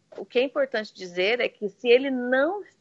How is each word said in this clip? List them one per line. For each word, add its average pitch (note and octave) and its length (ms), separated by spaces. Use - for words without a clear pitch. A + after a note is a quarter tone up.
o F#3+ 80
que - 140
é B3 40
importante C4 500
dizer F#3 480
é G#3+ 80
que - 180
se A#3+ 220
ele C4 200
não C4 540